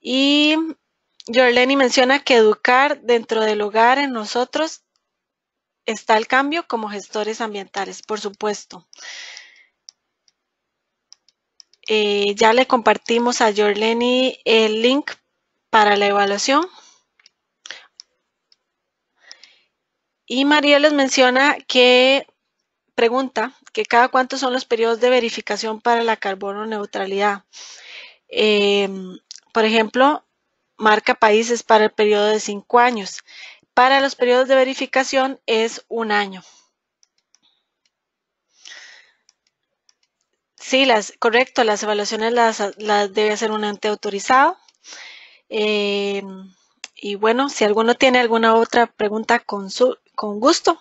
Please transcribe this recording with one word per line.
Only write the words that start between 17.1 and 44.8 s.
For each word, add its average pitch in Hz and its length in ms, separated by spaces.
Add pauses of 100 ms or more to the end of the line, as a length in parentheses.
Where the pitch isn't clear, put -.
Y 262 180
María 285 340
les 302 140
menciona 262 720
que 254 600 (680)
pregunta 247 580 (200)
que 214 120
cada 240 240
cuánto 262 300
son 254 140
los 254 120
periodos 226 360
de 247 80
verificación 226 720
para 233 220
la 226 140
carbono 202 500
neutralidad. 202 800 (840)
Em, 202 880 (340)
por 226 120
ejemplo, 233 600 (520)
marca 214 380
países 226 480
para 214 220
el 208 60
periodo 208 360
de 214 140
cinco 208 400
años. 233 400 (520)
Para 269 280
los 269 140
periodos 247 340
de 269 80
verificación 262 920
es 226 420
un 220 240
año. 196 300 (4000)
Sí, 269 280
las, 220 340
correcto, 247 460
las 208 180
evaluaciones 214 500
las, 220 460
las 208 360
debe 214 180
hacer 214 200
un 214 120
ente 208 240
autorizado. 220 720 (880)